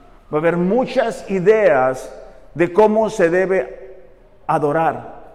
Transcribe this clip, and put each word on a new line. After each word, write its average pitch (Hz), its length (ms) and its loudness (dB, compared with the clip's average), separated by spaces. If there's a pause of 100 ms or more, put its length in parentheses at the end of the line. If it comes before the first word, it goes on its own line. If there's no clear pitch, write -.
(320)
Va 147 60 0
a 151 40 -2
haber 170 160 0
muchas 226 720 -2
ideas 175 840 2 (400)
de 170 180 0
cómo 214 380 2
se 170 200 2
debe 185 680 -2 (500)
adorar. 151 760 -2 (120)